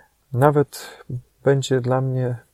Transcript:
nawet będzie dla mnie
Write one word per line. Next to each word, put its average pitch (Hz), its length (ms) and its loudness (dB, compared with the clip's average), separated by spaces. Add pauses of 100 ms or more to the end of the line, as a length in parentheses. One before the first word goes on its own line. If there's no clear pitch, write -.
(320)
nawet 143 720 0 (400)
będzie 135 360 2
dla 127 200 0
mnie 127 380 -4 (160)